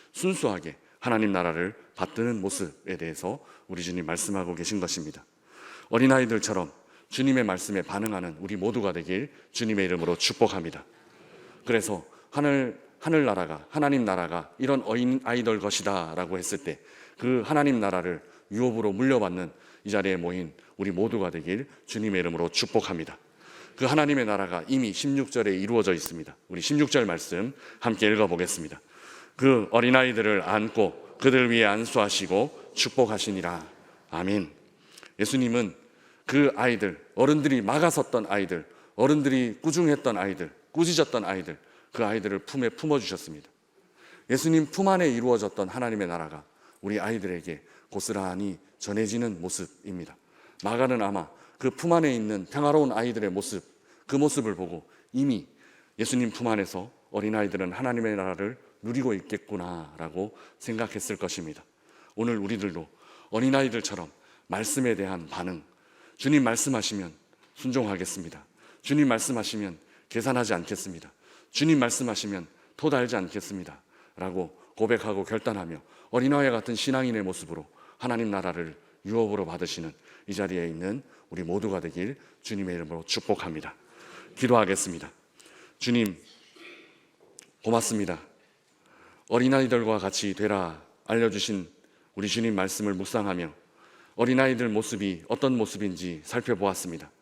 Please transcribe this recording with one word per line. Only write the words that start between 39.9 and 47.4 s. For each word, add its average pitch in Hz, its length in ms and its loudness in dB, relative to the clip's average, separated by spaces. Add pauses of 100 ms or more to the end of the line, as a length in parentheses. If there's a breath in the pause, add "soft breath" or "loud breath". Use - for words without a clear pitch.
아이들, 90 340 -2 (220)
꾸짖었던 156 520 2
아이들, 87 340 -4 (340 soft breath)
그 117 120 0
아이들을 101 360 0
품에 123 300 -2
품어주셨습니다. 95 800 -4 (840 loud breath)
예수님 156 360 4
품 190 220 0
안에 180 220 4
이루어졌던 113 580 2
하나님의 110 380 -4
나라가 78 380 -8 (360 soft breath)
우리 101 180 -4
아이들에게 90 640 -6 (280 soft breath)